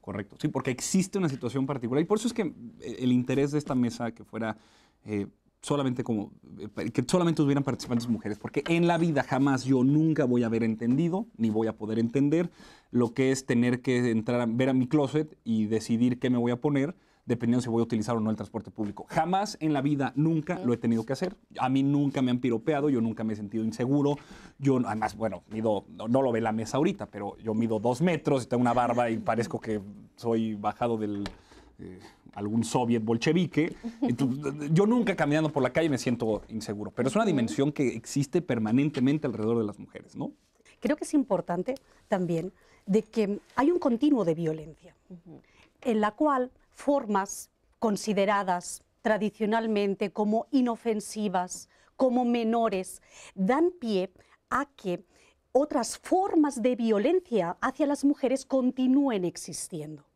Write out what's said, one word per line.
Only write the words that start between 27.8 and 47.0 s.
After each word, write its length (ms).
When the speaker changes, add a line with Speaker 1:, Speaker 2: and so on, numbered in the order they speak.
Speaker 1:
dos 200
metros 440
y 20
tengo 140
una 120
barba 380
y 80
parezco 400
que 220
soy 400
bajado 440
del... 260
Eh, 180
algún 280
soviet 400
bolchevique. 720
Entonces, 680
yo 140
nunca 300
caminando 340
por 140
la 80
calle 160
me 100
siento 500
inseguro, 440
pero 160
es 80
una 80
Speaker 2:
Ujú. 60
Speaker 1:
dimensión 420
que 160
existe 520
permanentemente 880
alrededor 320
de 60
las 160
mujeres, 340
¿no? 160
Speaker 3:
Creo 180
que 60
es 120
importante 600
también 460
de 160
que 380
hay 160
un 80
continuo 440
de 120
violencia, 580
Speaker 2:
Ujú. 300
Speaker 3:
en 200
la 120
cual 400
formas 760